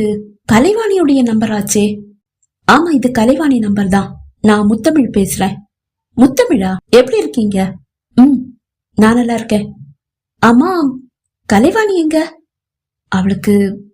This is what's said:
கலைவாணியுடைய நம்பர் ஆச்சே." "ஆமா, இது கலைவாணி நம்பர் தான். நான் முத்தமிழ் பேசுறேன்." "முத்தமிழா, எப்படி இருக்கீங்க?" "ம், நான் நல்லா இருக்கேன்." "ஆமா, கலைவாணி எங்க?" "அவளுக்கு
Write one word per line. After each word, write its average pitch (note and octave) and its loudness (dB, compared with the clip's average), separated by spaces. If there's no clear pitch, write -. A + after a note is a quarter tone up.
கலைவாணியுடைய F4 2
நம்பர் A3 0
ஆச்சே." G#3 -2
"ஆமா, D#4 2
இது B3 0
கலைவாணி C4 0
நம்பர் G3+ -2
தான். F#3 -2
நான் G#3 2
முத்தமிழ் B3+ 0
பேசுறேன்." F#3+ -2
"முத்தமிழா, B3+ 2
எப்படி B3+ 4
இருக்கீங்க?" G3+ -4
"ம், C4+ 6
நான் G#3+ 2
நல்லா A#3 -2
இருக்கேன்." G#3 -4
"ஆமா, A#3+ 4
கலைவாணி F#4 2
எங்க?" D#4+ -2
"அவளுக்கு G3 -2